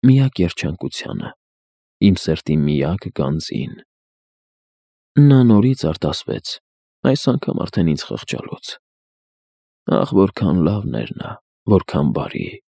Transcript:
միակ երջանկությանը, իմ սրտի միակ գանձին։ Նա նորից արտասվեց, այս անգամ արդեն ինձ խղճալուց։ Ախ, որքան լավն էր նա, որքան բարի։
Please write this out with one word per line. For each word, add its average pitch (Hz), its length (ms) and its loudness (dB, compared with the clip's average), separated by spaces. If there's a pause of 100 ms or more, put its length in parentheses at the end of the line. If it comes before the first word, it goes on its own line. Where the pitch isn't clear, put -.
միակ 131 380 4
երջանկությանը, - 920 -6 (680)
իմ 101 160 6
սրտի 80 400 -2
միակ 73 540 -2
գանձին։ - 640 -6 (1400)
Նա 143 260 8
նորից 120 420 4
արտասվեց, - 720 -4 (500)
այս 135 220 0
անգամ - 340 -2
արդեն 82 320 0
ինձ - 160 -6
խղճալուց։ - 640 -12 (1160)
Ախ, - 280 0
որքան 92 480 2
լավն 95 380 -2
էր - 100 -12
նա, - 220 -14 (320)
որքան 76 480 0
բարի։ - 340 -6 (240)